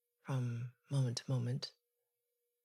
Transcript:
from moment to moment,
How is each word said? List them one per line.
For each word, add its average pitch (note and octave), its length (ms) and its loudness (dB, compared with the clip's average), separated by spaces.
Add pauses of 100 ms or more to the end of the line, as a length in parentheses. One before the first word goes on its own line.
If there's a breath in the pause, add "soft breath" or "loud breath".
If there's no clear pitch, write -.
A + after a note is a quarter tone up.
(220)
from B2 460 -2 (200)
moment C3 280 2
to - 100 -10
moment, B2 440 0 (920)